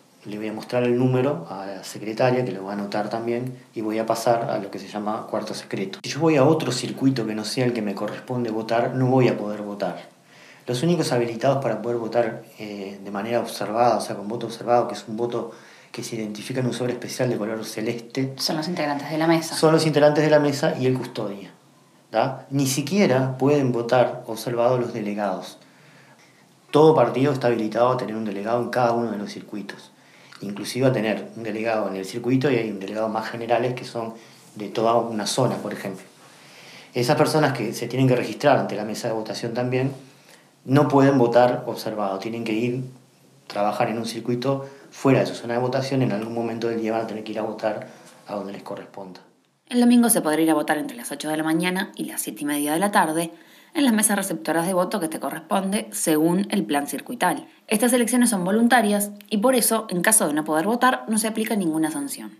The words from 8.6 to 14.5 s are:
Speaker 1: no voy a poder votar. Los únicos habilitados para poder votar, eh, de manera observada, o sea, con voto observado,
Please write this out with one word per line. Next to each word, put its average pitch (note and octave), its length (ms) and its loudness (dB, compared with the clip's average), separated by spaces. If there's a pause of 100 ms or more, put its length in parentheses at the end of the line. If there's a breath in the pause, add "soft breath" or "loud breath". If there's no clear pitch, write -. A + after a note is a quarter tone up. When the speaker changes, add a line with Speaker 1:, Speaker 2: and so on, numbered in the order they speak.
Speaker 1:
no C3 140 2
voy B2+ 200 6
a G#2 100 2
poder G#2 240 -6
votar. G2 480 -6 (580 loud breath)
Los B2 160 -2
únicos E3 300 2
habilitados A#2+ 500 2
para G#2+ 180 -2
poder A#2+ 160 -2
votar, A2+ 460 -2 (160)
eh, G2+ 440 -10
de G2+ 80 -12
manera A2+ 280 -2
observada, A2 580 2
o G2+ 40 -4
sea, A2 140 -6
con G2+ 120 -8
voto A#2 180 -6
observado, A2+ 420 0